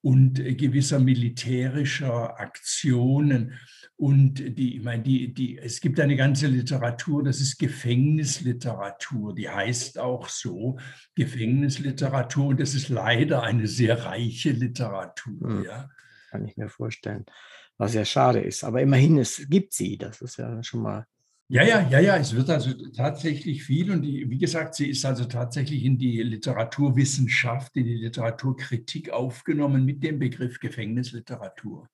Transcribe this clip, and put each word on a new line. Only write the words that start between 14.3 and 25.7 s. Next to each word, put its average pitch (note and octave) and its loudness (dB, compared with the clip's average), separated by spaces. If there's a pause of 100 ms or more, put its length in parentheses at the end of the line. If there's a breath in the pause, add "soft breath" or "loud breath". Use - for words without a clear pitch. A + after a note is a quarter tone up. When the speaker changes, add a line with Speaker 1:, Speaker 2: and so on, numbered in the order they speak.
Speaker 1:
Literatur, A#2 -6
Speaker 2:
Hm. G2+ -2
Speaker 1:
ja. A#2+ -12 (420 soft breath)
Speaker 2:
Kann A2 -6
ich G#2+ -14
mir G#2+ -8
vorstellen, G#2 -10 (540 loud breath)
was G#2 0
ja G#2+ 2
schade B2+ 4
ist. - -6
Aber B2 -2
immerhin, C#3 8
es C#3+ 0
gibt F#3+ 2
sie, G#2 -4
das - -12
ist B2 -12
ja A#2+ -8
schon A#2 -6
mal G#2+ -6 (420)
Speaker 1:
Ja, B2+ 4
ja, G#3 6
ja, C3+ 8
ja, G3 6
es B2+ 0
wird B2+ 2
also C3 0 (200)
tatsächlich D3+ -4
viel F3 0
und E3 0
die, C#3+ -4
wie B2+ -4
gesagt, D#3 -2
sie C#3+ -2
ist - -4
also B2 -2
tatsächlich B2 -4